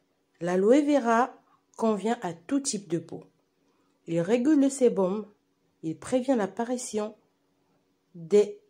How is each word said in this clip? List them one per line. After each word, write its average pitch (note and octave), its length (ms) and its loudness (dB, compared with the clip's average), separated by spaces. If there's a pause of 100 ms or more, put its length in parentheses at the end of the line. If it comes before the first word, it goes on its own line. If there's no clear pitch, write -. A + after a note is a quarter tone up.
(420)
l'aloe G3 440 4
vera B3+ 480 2 (440)
convient A3+ 460 -2
à F3 100 -6
tout C#4 260 -6
type A3+ 300 -8
de E3 100 -2
peau. - 240 -14 (840)
Il E3 120 -2
régule B3 380 2
le C4+ 100 4
sébum, G3+ 580 0 (580)
il D#3+ 120 -8
prévient C4 400 -2
l'apparition G#3+ 800 -6 (1040)
des G3+ 540 0